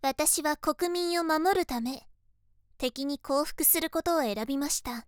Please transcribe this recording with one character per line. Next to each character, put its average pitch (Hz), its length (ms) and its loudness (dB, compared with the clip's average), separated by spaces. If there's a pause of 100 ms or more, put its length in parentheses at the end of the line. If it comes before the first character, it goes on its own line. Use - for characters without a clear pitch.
私 294 400 2
は 302 140 0
国 349 360 0
民 349 280 0
を 339 40 -2
守 330 360 4
る 339 60 0
た 240 140 -4
め、 254 280 -6 (680)
敵 262 260 -4
に 285 140 -4
降 285 260 0
伏 - 200 -4
す - 160 4
る 320 100 -2
こ 320 120 -2
と 339 160 2
を 294 40 2
選 214 240 -2
び 277 120 -2
ま 285 100 -2
し - 140 -4
た。 240 260 -10